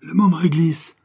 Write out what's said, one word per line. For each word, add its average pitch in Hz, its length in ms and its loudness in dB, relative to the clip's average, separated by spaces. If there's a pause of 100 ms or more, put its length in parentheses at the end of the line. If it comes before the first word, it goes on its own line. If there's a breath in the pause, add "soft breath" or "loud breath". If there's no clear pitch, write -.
Le - 120 -18
môme 190 200 2
Réglisse! 160 720 -2